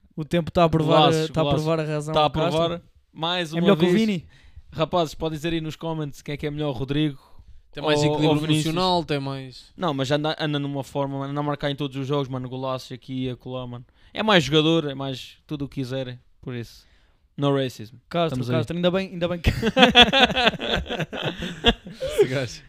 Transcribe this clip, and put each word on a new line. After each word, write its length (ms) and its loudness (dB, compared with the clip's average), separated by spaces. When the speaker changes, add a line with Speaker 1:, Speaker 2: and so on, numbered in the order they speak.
Speaker 1:
O 100 -6
tempo 260 -2
tá 140 6
a 40 2
provar, 400 6
Speaker 2:
Golaços, 220 2
Speaker 1:
tá 100 -2
a 20 2
Speaker 2:
golaços. 220 2
Speaker 1:
provar 180 0
a 40 -4
razão 260 -4
Speaker 2:
Tá 60 4
a 60 6
Speaker 1:
ao 60 2
Castro. 280 0
Speaker 2:
provar. 220 -2
Mais 380 -4
Speaker 1:
É 40 -8
Speaker 2:
uma 60 0
Speaker 1:
melhor 160 6
que 80 4
o 40 4
Speaker 2:
vez. 100 6
Speaker 1:
Vini? 280 0
Speaker 2:
Rapazes, 440 -2
podem 220 -4
dizer 160 -4
aí 80 -2
nos 160 -8
comments 440 -6
quem 120 -10
é 40 -8
que 100 -8
é 40 -4
melhor, 220 -4
Rodrigo 460 -2
Speaker 3:
Tem 120 -12
mais 160 2
Speaker 2:
ou, 60 4
Speaker 3:
equilíbrio 240 2
Speaker 2:
ou 60 6
Vinícius. 320 2
Speaker 3:
emocional, 360 2
tem 160 -2
mais 560 -10
Speaker 2:
Não, 180 -2
mas 180 -2
anda, 280 0
anda 200 -2
numa 240 -6
forma, 420 -4
anda 140 -6
a 40 -2
marcar 280 -2
em 40 -4
todos 220 -6
os 100 -4
jogos, 220 0
mano, 180 -6
golaços 440 -8
aqui 340 -8
e 40 -4
acolá, 380 -10
mano. 180 -14
É 80 -6
mais 220 6
jogador, 460 2
é 40 -8
mais 440 -10
tudo 180 -8
o 40 -18
que 120 -18
quiserem, 380 -8
por 140 -10
isso. 300 -12
No 180 2
racism. 400 -6
Speaker 1:
Castro, 320 0
Speaker 2:
Estamos 80 -4
aí. 80 2
Speaker 1:
Castro, 180 -2
ainda 160 2
bem, 220 -2
ainda 140 -4
bem 120 -4
que 120 4
Speaker 2:
<laughs> 100 -4
Speaker 3:
Esse 260 2
gajo. 420 -4